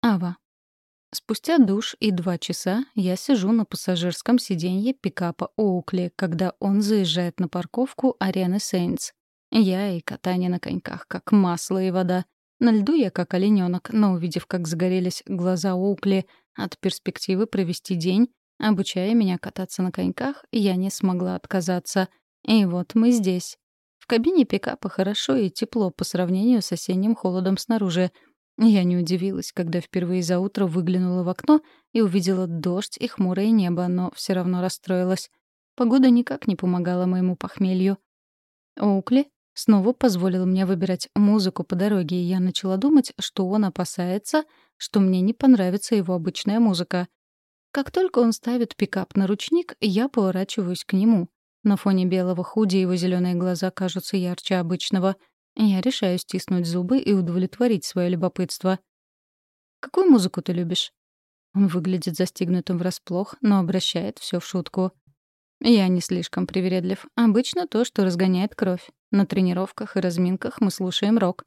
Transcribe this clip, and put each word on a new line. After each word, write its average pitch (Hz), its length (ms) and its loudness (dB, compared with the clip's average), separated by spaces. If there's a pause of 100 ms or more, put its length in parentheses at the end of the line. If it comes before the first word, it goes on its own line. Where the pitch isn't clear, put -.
Ава. 180 340 0 (760)
Спустя - 460 -2
душ 208 400 2
и 214 120 0
два 175 280 -2
часа 196 460 -4 (100)
я 185 220 -2
сижу 208 360 0
на 226 120 2
пассажирском 180 760 -2
сиденье 190 560 -2
пикапа - 640 -6
Оукли, 180 600 -2
когда 175 440 -2
он 202 220 2
заезжает 180 580 0
на 180 80 0
парковку 240 720 -2
арены 190 380 0
Сейнтс. 175 540 -4 (380)
Я 202 400 2
и 175 100 -4
катание 180 480 -4
на 180 120 -2
коньках, - 480 -8
как - 240 -4
масло 190 500 2
и 190 80 0
вода. 180 340 0 (360)
На 240 100 4
льду 220 240 2
я 247 160 2
как - 240 -4
олененок, 185 580 0
но, 214 200 4
увидев, 170 340 -4
как 175 200 -4
загорелись 180 600 -2
глаза 185 460 -2
Оукли 190 540 0 (280)
от - 240 -10
перспективы - 680 -4
провести 185 500 -4
день, 185 320 2 (300)
обучая 196 560 0
меня 190 240 2
кататься - 440 -8
на 185 100 -2
коньках, 196 600 -4
я 202 240 2
не 185 140 -2
смогла 185 440 -2
отказаться. 180 720 -4 (380)
И 214 180 4
вот 180 300 -2
мы 226 160 4
здесь. 185 480 0 (480)
В - 20 -20
кабине 262 360 4
пикапа - 440 -4
хорошо 202 460 -2
и 214 160 0
тепло 214 400 -2
по - 140 -6
сравнению 185 580 0
с - 80 -6
осенним 190 460 0
холодом 185 420 -2
снаружи. 185 540 0 (440)
Я 208 280 6
не 180 120 2
удивилась, 180 560 -2
когда 170 280 -2
впервые 180 420 -2
за 180 160 0
утро 196 280 -2
выглянула 180 580 0
в 170 40 -2
окно 294 320 4 (320)
и 226 100 2
увидела 185 440 2
дождь 175 520 -4
и 247 100 -4
хмурое 190 420 0
небо, 180 380 2
но 180 260 -2
все - 200 -4
равно 180 280 0
расстроилась. 185 680 -2 (460)
Погода 254 340 4
никак 240 380 2
не 196 80 2
помогала 180 520 0
моему 185 280 0
похмелью. 185 640 0 (800)
Оукли 208 480 2 (280)
снова 208 380 4
позволил 185 540 0
мне 185 200 2
выбирать 180 500 -2
музыку 202 480 2
по - 100 -4
дороге, 185 420 0
и 180 100 -2
я 185 120 0
начала 185 380 -2
думать, 277 420 4
что - 300 -4
он 208 160 2
опасается, 185 800 -2 (320)
что - 240 -2
мне 185 200 4
не 202 140 2
понравится 208 640 4
его 185 180 0
обычная 185 460 -2
музыка. 180 480 0 (640)
Как 277 180 -4
только 370 300 0
он 233 120 4
ставит 233 440 -4
пикап - 400 -4
на 196 100 2
ручник, 311 540 -2
я 220 280 0
поворачиваюсь 190 760 -2
к - 80 -6
нему. 196 360 2 (380)
На 202 100 4
фоне 190 280 2
белого 180 400 0
худи 202 320 0
его 185 180 2
зеленые 180 400 0
глаза 180 380 -2
кажутся 185 440 -6
ярче 180 380 -2
обычного. 180 600 0 (400)
Я 202 240 4
решаю 196 360 0
стиснуть 180 480 -4
зубы 180 360 0
и - 120 0
удовлетворить 190 720 0
свое 180 240 -2
любопытство. 185 720 -2 (1000)
«Какую 370 280 2
музыку 190 340 6
ты 185 100 -4
любишь?» 175 400 -4 (640)
Он 196 100 4
выглядит 175 480 -2
застигнутым 175 640 -2
врасплох, 180 600 -6
но 208 180 4
обращает 170 640 -2
все - 180 -6
в - 80 -8
шутку. 180 460 -4 (680)
«Я 208 280 6
не 180 120 2
слишком 180 460 -4
привередлив. 185 580 -2 (120)
Обычно 233 500 2
то, 226 180 0
что - 200 -2
разгоняет 185 500 0
кровь. 185 340 -4 (220)
На 196 160 4
тренировках 190 680 -2
и 196 40 0
разминках 180 600 -2
мы 196 100 2
слушаем 202 480 0
рок. 185 280 0